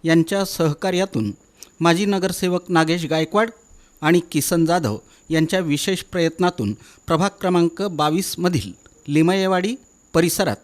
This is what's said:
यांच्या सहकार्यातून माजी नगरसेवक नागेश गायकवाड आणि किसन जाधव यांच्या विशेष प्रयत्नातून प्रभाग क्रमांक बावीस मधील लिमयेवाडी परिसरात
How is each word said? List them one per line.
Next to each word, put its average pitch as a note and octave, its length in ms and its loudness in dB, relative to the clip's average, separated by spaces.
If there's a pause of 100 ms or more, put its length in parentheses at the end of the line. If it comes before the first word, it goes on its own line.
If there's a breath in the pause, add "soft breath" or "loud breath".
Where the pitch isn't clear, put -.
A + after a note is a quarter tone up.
यांच्या E3 400 2
सहकार्यातून E3 880 -2 (480 loud breath)
माजी E3+ 240 2
नगरसेवक F#3 680 -2
नागेश E3 360 0
गायकवाड D#3+ 440 0 (520 soft breath)
आणि E3 180 4 (120)
किसन E3 320 2
जाधव D#3+ 340 0 (320 soft breath)
यांच्या D#3+ 300 2
विशेष E3 420 -2
प्रयत्नातून E3 720 -2 (340 soft breath)
प्रभाग E3+ 240 2 (100)
क्रमांक F3 420 0
बावीस E3 560 -2
मधील D#3 340 -2 (360)
लिमयेवाडी F#3 680 0 (380)
परिसरात E3 500 0